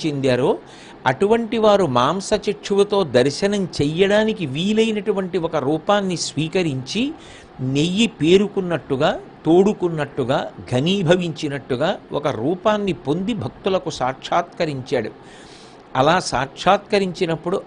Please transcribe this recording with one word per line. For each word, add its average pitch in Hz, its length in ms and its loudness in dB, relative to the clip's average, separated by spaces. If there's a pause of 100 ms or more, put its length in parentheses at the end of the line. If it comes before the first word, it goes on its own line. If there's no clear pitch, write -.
చెందారో 139 520 0 (480)
అటువంటి 214 520 0
వారు 208 280 4
మాంసచక్షువుతో 196 1160 0
దర్శనం 143 600 2
చెయ్యడానికి 190 840 0
వీలైనటువంటి 196 920 0
ఒక 160 180 -2
రూపాన్ని 160 600 0
స్వీకరించి 160 960 -2 (480)
నెయ్యి 156 460 2
పేరుకున్నట్టుగా, 180 1120 0 (260)
తోడుకున్నట్టుగా, 160 1040 0 (220)
ఘనీభవించినట్టుగా 156 1200 0 (160)
ఒక 147 160 -4
రూపాన్ని 185 640 -2
పొంది 185 420 -4
భక్తులకు 180 560 -4
సాక్షాత్కరించాడు. 135 1200 -4 (880)
అలా 151 220 4
సాక్షాత్కరించినప్పుడు 175 1500 0